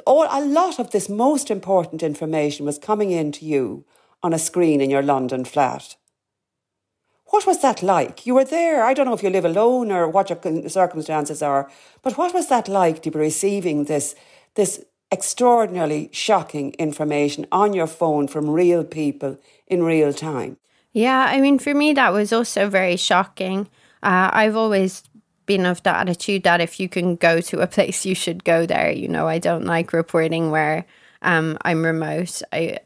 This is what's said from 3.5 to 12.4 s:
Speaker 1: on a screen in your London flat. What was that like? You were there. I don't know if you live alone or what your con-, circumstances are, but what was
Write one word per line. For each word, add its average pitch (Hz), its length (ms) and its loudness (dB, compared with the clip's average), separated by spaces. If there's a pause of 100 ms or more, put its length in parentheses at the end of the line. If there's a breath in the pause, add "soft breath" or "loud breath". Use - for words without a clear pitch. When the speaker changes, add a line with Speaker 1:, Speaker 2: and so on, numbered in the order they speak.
Speaker 1:
on 170 100 -2
a 165 60 0
screen 160 420 0
in 135 100 0
your 139 120 2
London 131 420 -2
flat. 131 520 -4 (1300)
What 403 160 2
was 370 140 2
that - 220 2
like? 180 440 0
You 247 80 0
were 262 100 4
there. 311 400 2
I 254 100 4
don't 269 120 2
know 247 60 -2
if 214 100 -2
you 196 80 0
live 180 140 2
alone 220 480 2
or 175 160 2
what 190 220 0
your 170 60 -4
con-, 165 320 -4
circumstances 156 760 -2
are, 139 280 0 (320 loud breath)
but - 140 -4
what 349 160 0
was 359 160 -2